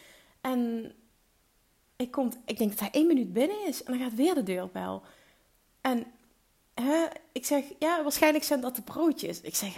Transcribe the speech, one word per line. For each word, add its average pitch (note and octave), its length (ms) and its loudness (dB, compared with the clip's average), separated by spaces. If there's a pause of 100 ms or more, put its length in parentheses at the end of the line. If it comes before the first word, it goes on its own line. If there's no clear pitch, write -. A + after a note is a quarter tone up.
(420)
En A#3 500 -2 (1080)
ik B3 140 -4
kom, B3+ 200 0 (140)
ik A3+ 120 -6
denk G#3+ 120 2
dat G#3 100 -4
hij G3+ 120 -4
één D#4 160 4
minuut A#3+ 260 2
binnen F#4+ 340 0
is - 160 -6
en B3+ 100 -6
dan B3 80 -2
gaat B3 140 -4
weer D4+ 180 4
de C#4+ 100 0
deurbel. F#3 580 -6 (800)
En, B3+ 240 0 (680)
hè, D4+ 320 2 (260)
ik - 140 -6
zeg, C#4+ 180 2 (160)
"Ja, D#4+ 240 2
waarschijnlijk D4+ 400 4
zijn C#4 180 0
dat B3 140 -6
de G#3+ 60 -10
broodjes." - 600 0
Ik - 140 -10
zeg, F#3+ 220 -2